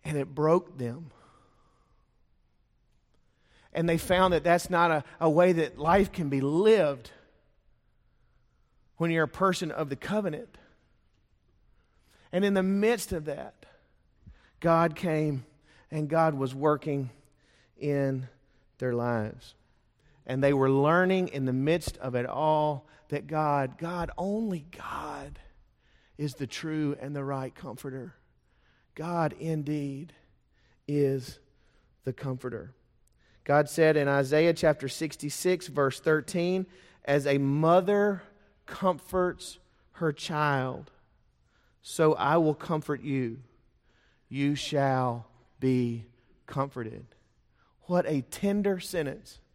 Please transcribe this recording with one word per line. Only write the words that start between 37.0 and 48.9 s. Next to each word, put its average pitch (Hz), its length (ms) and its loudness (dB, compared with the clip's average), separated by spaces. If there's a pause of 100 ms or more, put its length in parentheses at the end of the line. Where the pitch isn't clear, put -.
"As 143 240 2
a 139 100 4
mother 180 840 4 (420)
comforts 180 920 -4 (320)
her 160 200 -4
child, 143 800 -2 (960)
so 156 320 2
I 139 220 2
will 156 180 4
comfort 151 480 -4
you. 131 380 -4 (880)
You 139 260 0
shall 131 720 0 (320)
be 120 480 0 (400)
comforted." 120 580 -8 (800)
What 180 240 0
a 143 140 0
tender 202 580 -2
sentence. - 580 -8 (180)